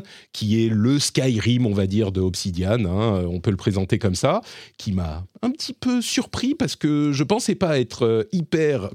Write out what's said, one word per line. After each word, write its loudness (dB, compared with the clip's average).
qui 2
est 2
le 2
Skyrim, 2
on 2
va 2
dire, 0
de -2
Obsidian, 0
hein, 0
on -4
peut 0
le 2
présenter 0
comme 0
ça, 0
qui -6
m'a -4
un 0
petit -8
peu -2
surpris, -2
parce -2
que 0
je 0
pensais 0
pas 2
être, -2
euh, 4
hyper 0